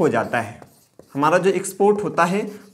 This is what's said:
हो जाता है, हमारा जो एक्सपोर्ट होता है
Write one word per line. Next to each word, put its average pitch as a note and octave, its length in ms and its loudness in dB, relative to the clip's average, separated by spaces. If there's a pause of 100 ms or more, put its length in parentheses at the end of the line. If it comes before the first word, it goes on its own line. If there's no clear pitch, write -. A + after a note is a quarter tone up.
हो D#3 80 4
जाता A#2 320 0
है, G#2+ 200 -12 (540)
हमारा D3+ 240 2
जो F3+ 120 2
एक्सपोर्ट G3+ 540 0
होता E3 200 0
है F#3+ 160 0 (340)